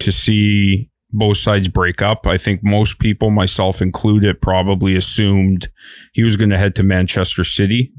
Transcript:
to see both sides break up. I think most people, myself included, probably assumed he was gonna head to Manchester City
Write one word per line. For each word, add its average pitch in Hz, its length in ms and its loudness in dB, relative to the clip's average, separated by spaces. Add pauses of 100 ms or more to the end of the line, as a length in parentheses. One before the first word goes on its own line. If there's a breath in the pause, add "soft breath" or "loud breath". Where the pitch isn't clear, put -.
to 101 100 -2
see 104 800 0 (220)
both 104 240 2
sides 101 320 0
break 90 340 -2
up. 107 240 -2
I 92 100 0
think 95 280 -4
most 104 340 0
people, 107 320 0
myself 95 500 0
included, 104 600 0
probably 95 540 0
assumed 98 720 0 (440 loud breath)
he 113 120 0
was 110 120 2
gonna 104 220 2
head 98 160 0
to 104 80 -2
Manchester 92 600 -2
City 110 540 -2